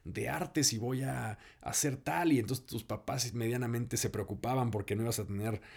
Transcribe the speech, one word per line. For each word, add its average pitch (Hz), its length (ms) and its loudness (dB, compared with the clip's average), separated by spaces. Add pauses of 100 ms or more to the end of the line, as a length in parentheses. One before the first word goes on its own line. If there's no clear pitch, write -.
de 120 260 -4
artes 135 440 2
y 113 40 -2
voy 127 240 -2
a 127 380 -2 (220)
hacer - 360 0
tal", 160 360 2
y 135 40 8
entonces 123 300 0
tus 117 160 -6
papás 117 500 -2
medianamente 117 640 0
se 110 140 0
preocupaban 117 580 0
porque 101 260 0
no 107 60 0
ibas 117 160 0
a 104 80 -2
tener, 104 340 -2 (180)